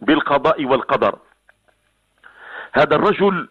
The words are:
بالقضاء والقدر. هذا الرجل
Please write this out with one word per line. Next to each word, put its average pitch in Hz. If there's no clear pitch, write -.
بالقضاء 147
والقدر. 123
هذا 147
الرجل 185